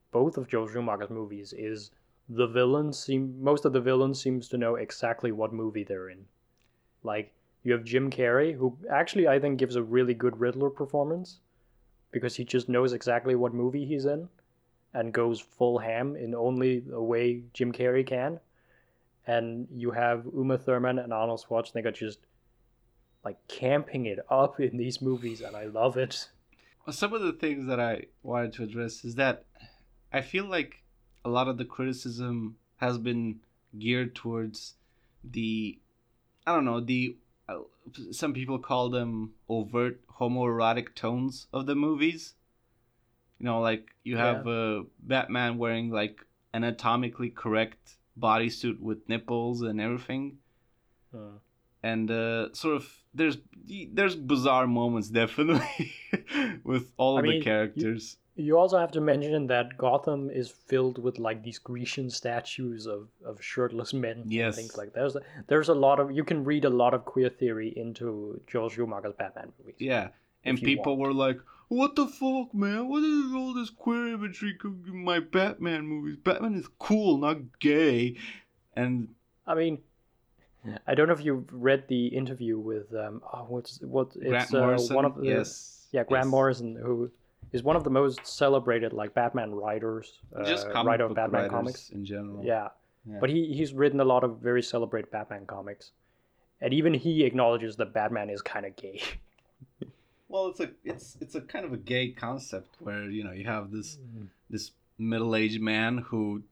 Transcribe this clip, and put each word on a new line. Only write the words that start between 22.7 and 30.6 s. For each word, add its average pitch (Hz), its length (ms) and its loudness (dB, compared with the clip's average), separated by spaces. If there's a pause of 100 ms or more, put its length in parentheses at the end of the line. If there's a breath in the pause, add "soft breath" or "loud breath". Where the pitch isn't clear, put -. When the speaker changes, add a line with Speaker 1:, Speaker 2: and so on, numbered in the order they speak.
Speaker 1:
like, 101 140 -10 (100)
camping 135 580 -2
it 101 120 -4 (100)
up 139 320 4
in 120 160 0
these 123 240 -4
movies, 120 400 -2
and 104 160 -10
I 107 80 -10
love 110 320 2
it. - 320 -4 (640 soft breath)
Speaker 2:
Some 208 240 -2
of 220 80 -2
the 175 100 0
things 143 340 -2
that 127 140 0
I 117 240 0 (180)
wanted 120 320 -2
to 127 100 -8
address 113 400 -8
is 120 100 -8
that 131 300 2 (680 soft breath)
I 135 80 0
feel 180 240 -4
like 180 380 -4 (420)